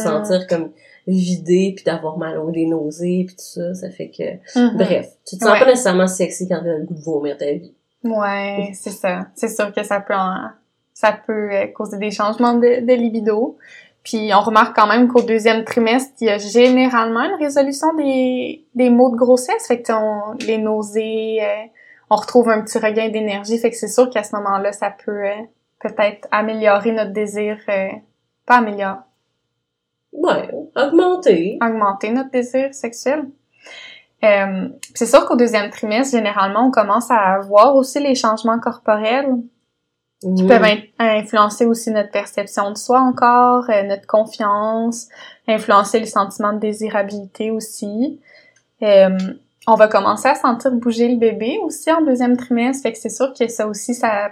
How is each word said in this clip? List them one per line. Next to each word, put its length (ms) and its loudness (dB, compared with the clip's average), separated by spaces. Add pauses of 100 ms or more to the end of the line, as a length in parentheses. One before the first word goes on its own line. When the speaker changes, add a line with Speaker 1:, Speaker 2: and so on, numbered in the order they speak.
Speaker 1:
sentir 440 -2
comme 240 -2 (360)
vidé, 680 0
puis 80 -20
d'avoir 360 -4
mal 180 -6
au, 140 -4
des 160 -2
nausées, 580 -2
puis 100 -14
tout 60 -20 (200)
ça, 120 -6
ça 160 -12
fait 220 -14
que, 120 -12 (360)
Speaker 2:
Mm-hmm. 180 2
Speaker 1:
bref, 300 0 (200)
tu 100 -14
te 60 -6
sens 100 6
Speaker 2:
Ouais. 60 4
Speaker 1:
pas 60 6
nécessairement 420 4
sexy 400 -4
quand 160 -4
t'as 140 -2
le 80 -6
goût 80 -12
de 80 -12
vomir 360 -6
ta 140 -4
vie. 220 -10 (300)
Speaker 2:
Ouais, 720 -4
c'est 160 -12
ça. 420 -6
C'est 160 -6
sûr 240 -4
que 100 -4
ça 180 -4
peut 120 -6
en... 220 -2 (580)
ça 320 0
peut, 260 -6
euh, 160 0
causer 300 -10
des 140 -4
changements 420 0
de, 320 2
de 80 4
libido. 640 0 (460)
Puis 300 -4
on 80 6
remarque 340 4
quand 120 6
même 200 4
qu'au 160 4
deuxième 420 2
trimestre, 460 0 (100)
il 60 0
y 20 4
a 80 2
généralement 840 2
une 200 -4
résolution 520 0
des, 680 -2 (120)
des 160 4
maux 200 6
de 60 -4
grossesse. 500 2
Fait 140 0
que, 60 -8
tu 60 -2
sais, 60 0
on... 340 -4 (120)
les 140 0
nausées, 840 -4
euh, 240 -4 (460)
on 40 6
retrouve 340 2
un 120 2
petit 160 -8
regain 320 -2
d'énergie. 480 -4
Fait 140 0
que 40 -14
c'est 140 -8
sûr 220 2
qu'à 120 -2
ce 120 -10
moment-là, 360 -2
ça 220 -6 (120)
peut, 200 -6
euh, 80 -2 (480)
peut-être 500 -4
améliorer 640 2
notre 180 -4
désir, 460 -4 (100)
euh, 200 -2 (580)
pas 140 6
améliorer. 400 -4 (1120)
Speaker 1:
Ouais, 360 -2 (260)
augmenter. 840 2
Speaker 2:
Augmenter 500 0
notre 200 -4
désir 420 -2
sexuel. 520 -6 (960)
Euh, 440 2 (280)
c'est 100 -2
sûr 200 4
qu'au 120 0
deuxième 320 0
trimestre, 480 -2
généralement, 500 0
on 40 4
commence 380 0
à 300 2
voir 360 6
aussi 240 2
les 160 2
changements 440 0
corporels 760 -2 (880)
qui 220 0
Speaker 1:
Mhm. 60 4
Speaker 2:
peuvent 160 8
in-, 160 2 (180)
influencer 640 2
aussi 260 0
notre 200 -2
perception 600 -4
de 60 -12
soi 220 2
encore, 680 2
euh, 140 2
notre 220 -6
confiance, 1040 -2 (400)
influencer 540 2
le 60 -8
sentiment 440 -2
de 80 -6
désirabilité 920 -6
aussi. 680 -6 (640)
Euh, 360 6 (500)
on 80 6
va 120 6
commencer 400 0
à 80 4
sentir 380 0
bouger 340 0
le 100 2
bébé 460 0
aussi 300 -4
en 80 2
deuxième 340 2
trimestre, 480 -2
fait 80 -2
que 60 -16
c'est 120 -10
sûr 240 -2
que 140 -12
ça 200 -6
aussi, 260 -8
ça 380 -2